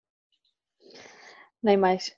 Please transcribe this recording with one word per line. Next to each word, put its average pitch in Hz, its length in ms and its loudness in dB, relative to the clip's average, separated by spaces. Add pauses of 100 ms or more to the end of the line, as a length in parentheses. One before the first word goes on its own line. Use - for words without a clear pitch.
(1600)
Nem 202 160 2
mais. 185 400 -2